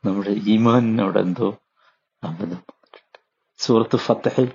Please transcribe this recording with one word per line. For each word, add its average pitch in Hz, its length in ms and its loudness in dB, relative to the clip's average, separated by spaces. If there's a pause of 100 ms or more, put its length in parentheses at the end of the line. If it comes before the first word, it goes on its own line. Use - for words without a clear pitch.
നമ്മുടെ 98 240 -2
ഈമാനിന് 113 720 2
അവിടെ 98 180 0
എന്തോ 92 300 0 (720)
അബദ്ധം 85 240 -8
വന്നിട്ടുണ്ട്. - 720 -18 (380)
സൂറത്ത് 117 400 0
ഫത്തഹിൽ 123 580 0